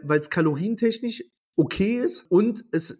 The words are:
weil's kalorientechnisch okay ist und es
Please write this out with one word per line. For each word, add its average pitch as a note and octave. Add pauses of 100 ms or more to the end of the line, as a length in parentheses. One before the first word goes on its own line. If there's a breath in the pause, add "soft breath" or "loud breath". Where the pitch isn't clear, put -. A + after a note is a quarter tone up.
weil's D3
kalorientechnisch A3 (320)
okay G#3
ist C4+
und G#3+
es -